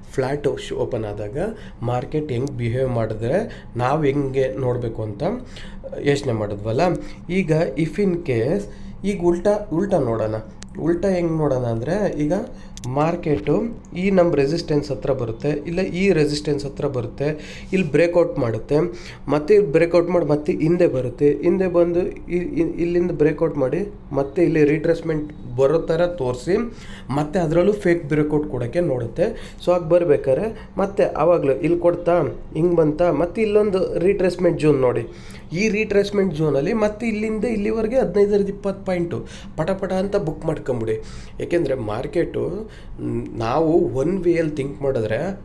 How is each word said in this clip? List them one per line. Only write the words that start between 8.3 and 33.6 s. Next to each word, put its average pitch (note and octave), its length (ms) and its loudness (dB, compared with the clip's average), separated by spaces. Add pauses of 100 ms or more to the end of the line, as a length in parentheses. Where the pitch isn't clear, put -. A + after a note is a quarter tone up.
ಈಗ G3 80 -2 (120)
ಉಲ್ಟಾ, F3+ 240 2 (240)
ಉಲ್ಟಾ G3 220 2 (100)
ನೋಡೋಣ. A2 260 0 (520)
ಉಲ್ಟಾ F3 280 2
ಹೆಂಗೆ E3+ 280 0
ನೋಡೋಣ B2+ 220 0 (100)
ಅಂದರೆ B2 200 -2 (280)
ಈಗ D3+ 100 2 (640)
ಮಾರ್ಕೆಟು D#3 580 0 (460)
ಈ - 20 -2 (140)
ನಮ್ಮ E3+ 140 6 (100)
ರೆಸಿಸ್ಟೆನ್ಸ್ D3 500 0
ಹತ್ರ C3+ 200 -4 (100)
ಬರುತ್ತೆ, A2+ 280 -4 (200)
ಇಲ್ಲ E3+ 120 -2 (200)
ಈ - 20 4 (160)
ರೆಸಿಸ್ಟೆನ್ಸ್ D3 480 0
ಹತ್ರ D3 180 -6 (100)
ಬರುತ್ತೆ, B2 320 -4 (460)
ಇಲ್ಲಿ F#3 220 2
ಬ್ರೇಕ್ಔಟ್ E3+ 380 4 (100)
ಮಾಡುತ್ತೆ, A2+ 340 0 (560)
ಮತ್ತೆ D3+ 240 2
ಇಲ್ಲಿ E3+ 180 4
ಬ್ರೇಕ್ಔಟ್ E3+ 380 4
ಮಾಡಿ E3 180 2
ಮತ್ತೆ D3 200 2 (120)
ಹಿಂದೆ F3 320 4
ಬರುತ್ತೆ, B2+ 340 2 (160)
ಹಿಂದೆ F#3 300 2
ಬಂದು F3 260 4 (360)
ಇ-, F3 100 -2 (140)
ಇ-, E3 120 0 (100)
ಇಲ್ಲಿಂದ F3 380 0
ಬ್ರೇಕ್ಔಟ್ D3+ 420 2
ಮಾಡಿ D3+ 180 0 (380)
ಮತ್ತೆ G3+ 280 -2
ಇಲ್ಲಿ D#3 160 4 (100)
ರಿಟ್ರೇಸ್ಮೆಂಟ್ D#3 540 0 (320)
ಬರೋ D3 200 4 (100)
ಥರ E3 120 2 (200)
ತೋರಿಸಿ B2+ 340 -2 (640)
ಮತ್ತೆ D3+ 260 -2
ಅದರಲ್ಲೂ F3 300 4 (100)
ಫೇಕ್ E3+ 200 4 (100)
ಬ್ರೇಕ್ಔಟ್ D3+ 400 2
ಕೊಡೋಕ್ಕೆ B2 280 -2 (100)
ನೋಡುತ್ತೆ. B2 360 -2 (360)
So F3 120 0
ಆಗ F3 80 0 (100)
ಬರ್ಬೇಕಾದ್ರೆ E3+ 540 4 (340)
ಮತ್ತೆ G3 240 2 (180)
ಆವಾಗಲೂ D3+ 320 4 (100)
ಇಲ್ಲಿ E3+ 200 2
ಕೊಡ್ತಾ F3 300 4 (420)
ಹಿಂಗೆ E3+ 240 4
ಬಂತಾ, D#3 260 4 (140)
ಮತ್ತೆ F3 260 -2
ಇಲ್ಲೊಂದು G#3 340 2 (260)